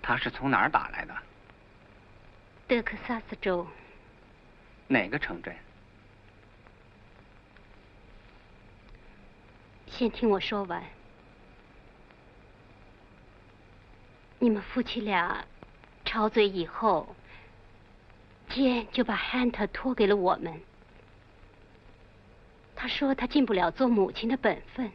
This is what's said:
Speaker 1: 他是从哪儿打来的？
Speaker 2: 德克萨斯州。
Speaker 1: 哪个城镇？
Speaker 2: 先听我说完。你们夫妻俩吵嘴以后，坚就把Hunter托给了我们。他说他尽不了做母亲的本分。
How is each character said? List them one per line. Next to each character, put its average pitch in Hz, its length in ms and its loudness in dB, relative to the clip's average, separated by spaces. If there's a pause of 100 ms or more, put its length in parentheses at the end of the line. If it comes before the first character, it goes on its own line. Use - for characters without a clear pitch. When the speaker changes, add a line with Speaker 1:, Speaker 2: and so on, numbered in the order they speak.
Speaker 1:
他 120 160 0
是 123 140 -4
从 135 180 -4
哪 110 100 4
儿 120 100 4
打 - 200 2
来 - 160 -10
的？ - 100 -14 (1500)
Speaker 2:
德 240 140 2
克 214 140 -6 (120)
萨 233 140 -4
斯 - 200 -12
州。 180 260 -2 (1200)
Speaker 1:
哪 110 220 2
个 139 100 -4
城 85 220 -6
镇？ - 140 -12 (4000)
Speaker 2:
先 233 220 -2
听 233 200 0
我 196 100 4
说 202 240 -4
完。 175 180 -8 (3500)
你 247 100 6
们 208 120 2
夫 247 200 -4
妻 240 200 -4
俩 185 420 -2 (600)
吵 214 240 2
嘴 214 180 6
以 185 180 -2
后， - 500 0 (1300)
坚 247 420 2
就 254 120 2
把 214 140 0
Hunter 240 500 0
托 - 260 -4
给 214 140 4
了 202 80 6
我 185 220 2
们。 165 240 -10 (2250)
他 - 120 -8
说 269 260 0
他 254 140 -2
尽 277 180 4
不 233 60 -2
了 175 180 2
做 254 180 2
母 202 240 4
亲 226 180 -4
的 262 80 2
本 202 240 0 (120)
分。 240 200 -4